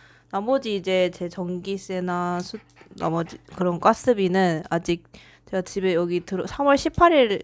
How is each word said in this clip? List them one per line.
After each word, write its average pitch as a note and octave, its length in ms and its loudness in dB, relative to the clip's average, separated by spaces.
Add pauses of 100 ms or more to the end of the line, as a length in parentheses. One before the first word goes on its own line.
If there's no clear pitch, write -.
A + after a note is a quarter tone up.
(300)
나머지 A3 460 -2
이제 F#3 380 2
제 F3 140 -8
전기세나 F3+ 1120 -4
수-, F3+ 180 -10 (400)
나머지 E3 400 -4 (180)
그런 F3 240 0
가스비는 F#3+ 880 2
아직 E3+ 340 -2 (420)
제가 F#3 160 -4
집에 F#3 320 -2
여기 F3 260 0
들어-, F3+ 260 -6
삼월 C#4 320 2
십팔 D4+ 640 4